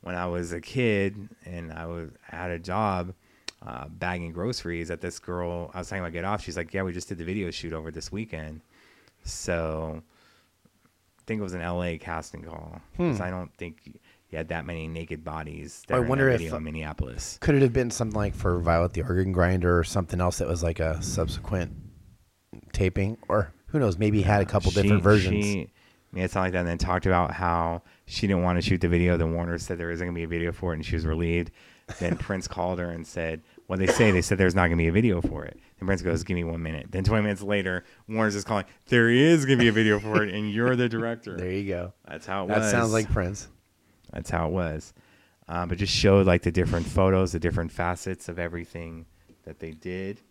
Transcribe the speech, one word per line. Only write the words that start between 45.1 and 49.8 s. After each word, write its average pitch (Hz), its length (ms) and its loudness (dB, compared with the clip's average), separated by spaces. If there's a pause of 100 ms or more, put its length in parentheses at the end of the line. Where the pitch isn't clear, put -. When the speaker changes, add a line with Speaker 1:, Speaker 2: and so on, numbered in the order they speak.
Speaker 1:
Um, 85 220 -4
but 90 80 -2
just 98 160 0
showed, 98 320 8
like, 87 160 6
the 87 100 2
different 85 360 2
photos, 95 460 4
the 85 60 -2
different 85 320 -2
facets 87 560 -4
of 87 120 -10
everything 82 640 -8 (380)
that 90 160 -16
they 82 120 -10
did. 92 480 -8 (120)